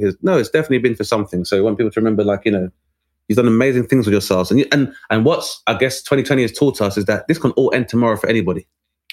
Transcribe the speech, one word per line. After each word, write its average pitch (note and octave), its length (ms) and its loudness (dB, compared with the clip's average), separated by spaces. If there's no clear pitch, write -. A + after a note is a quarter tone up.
It's, F#2+ 160 -2
no, F#3 160 2
it's A2+ 120 -2
definitely D#3 280 0
been A#2 160 0
for G#2+ 100 -6
something. G2+ 400 -4
So G2+ 120 -2
we G2 60 2
want G#2 160 0
people A2 120 0
to - 100 -4
remember, A2 220 2
like, G2+ 220 0
you A2 80 0
know, F#2 160 -2
you've G#2+ 80 0
done A#2+ 120 4
amazing B2 400 2
things B2+ 180 2
with G2+ 60 2
yourselves. F#2+ 400 0
And, B2+ 80 4
you, C#3 100 0
and, C#3+ 220 0
and A2 140 2
what's, - 420 -2
I A2 80 0
guess, G#2 280 -2
twenty C#3 200 0
twenty C3+ 200 0
has A2+ 100 -2
taught - 280 0
us G2 160 0
is G2+ 100 0
that G#2 200 -2
this E3 120 -2
can B2+ 140 0
all B2+ 220 2
end G2 140 -2
tomorrow A#2 280 0
for - 120 -4
anybody. G2 400 -2